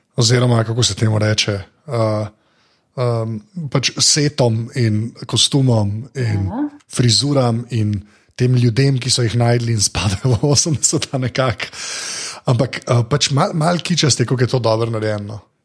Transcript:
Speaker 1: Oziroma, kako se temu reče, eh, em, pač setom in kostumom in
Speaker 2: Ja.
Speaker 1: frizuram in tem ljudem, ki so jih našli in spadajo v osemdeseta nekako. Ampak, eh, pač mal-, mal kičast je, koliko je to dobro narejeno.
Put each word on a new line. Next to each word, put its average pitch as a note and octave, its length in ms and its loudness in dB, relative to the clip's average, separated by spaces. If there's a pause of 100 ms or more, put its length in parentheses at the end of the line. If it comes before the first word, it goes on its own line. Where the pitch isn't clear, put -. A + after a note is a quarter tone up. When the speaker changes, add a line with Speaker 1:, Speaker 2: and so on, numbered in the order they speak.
(180)
Speaker 1:
Oziroma, A#2+ 440 4
kako A2+ 200 -2
se G2 120 0
temu A2 240 0
reče, G#2+ 340 0
eh, G#2+ 760 -4 (680)
em, A2+ 420 -2 (280)
pač C3 280 -2
setom B2 760 2
in A2 280 2 (220)
kostumom A#2 920 0
in G#2+ 340 -2
Speaker 2:
Ja. C4+ 220 -4 (180)
Speaker 1:
frizuram A#2+ 800 2
in G#2+ 340 -2 (380)
tem B2+ 160 2
ljudem, B2 420 4
ki B2 120 -4
so B2+ 140 2
jih A2+ 120 0
našli A#2 360 2
in A2 100 0
spadajo G2+ 540 0
v B2+ 100 -2
osemdeseta D3 720 0
nekako. B2+ 520 -2 (720)
Ampak, C3 360 0
eh, A#2+ 240 0
pač C3+ 260 -2
mal-, D#3 240 0
mal E3+ 240 0
kičast D3+ 440 0
je, A#2+ 40 2
koliko B2 200 0
je A2+ 40 0
to C3+ 120 0
dobro A2+ 280 0
narejeno. G#2+ 520 -4 (240)